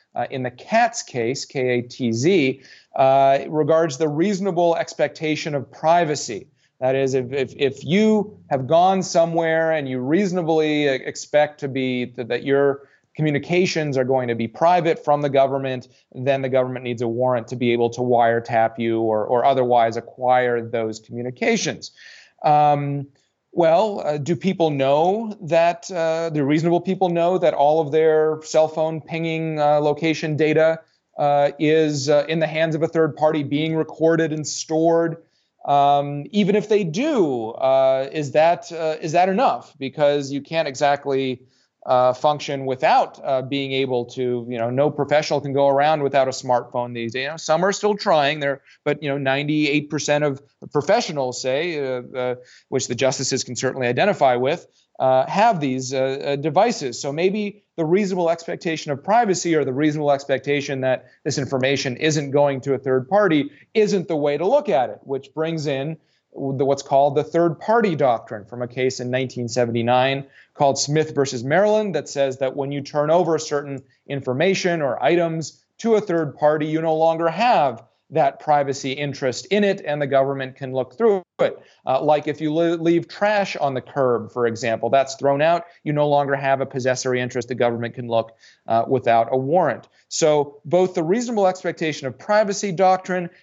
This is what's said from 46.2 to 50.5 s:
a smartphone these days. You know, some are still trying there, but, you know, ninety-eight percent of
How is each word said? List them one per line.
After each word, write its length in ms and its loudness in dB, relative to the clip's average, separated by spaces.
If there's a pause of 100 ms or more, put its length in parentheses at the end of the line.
a 40 -4
smartphone 640 -4
these 200 -6
days. 100 -4
You 60 -6
know, 80 -10
some 260 0
are 100 2
still 220 0
trying 440 2
there, 220 -4 (240)
but, 180 -2
you 60 -4
know, 80 -2
ninety-eight 720 0
percent 340 0
of 180 -2 (300)